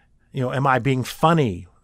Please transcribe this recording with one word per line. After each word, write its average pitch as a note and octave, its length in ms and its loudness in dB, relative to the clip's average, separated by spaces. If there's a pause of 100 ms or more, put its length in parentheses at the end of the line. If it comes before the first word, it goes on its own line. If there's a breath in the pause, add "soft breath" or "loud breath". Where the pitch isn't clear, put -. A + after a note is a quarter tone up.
(320 soft breath)
You C#3 120 -4
know, B2+ 100 -4
am C3+ 120 -2
I C3 140 4
being B2+ 240 0
funny? B2+ 640 0 (160)